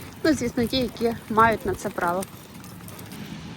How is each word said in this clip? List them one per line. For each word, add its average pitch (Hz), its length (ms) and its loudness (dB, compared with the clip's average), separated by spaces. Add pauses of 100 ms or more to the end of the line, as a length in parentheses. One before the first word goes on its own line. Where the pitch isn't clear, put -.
(260)
Ну, 320 80 6
звісно, 240 320 0
ті, 262 120 2
які 233 380 0 (140)
мають 220 360 6
на 185 100 0
це - 140 -4
право. 180 340 0 (1300)